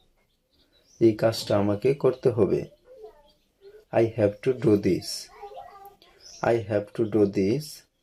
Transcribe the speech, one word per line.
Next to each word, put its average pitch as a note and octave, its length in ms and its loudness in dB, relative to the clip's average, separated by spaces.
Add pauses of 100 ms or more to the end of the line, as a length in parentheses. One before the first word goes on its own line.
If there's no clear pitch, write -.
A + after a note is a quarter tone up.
(1000)
এই A2+ 120 6
কাজটা A2 440 -2
আমাকে G2+ 380 0
করতে C3 360 0
হবে। G2 340 0 (1300)
I A#2 120 2 (140)
have G#2 160 2 (120)
to C3 40 2 (160)
do G#2+ 60 6 (160)
this। E2 200 -2 (1300)
I A#2+ 120 2 (160)
have G#2 160 -2 (100)
to A#2+ 60 0 (140)
do G#2+ 60 4 (160)
this। A2 260 0 (380)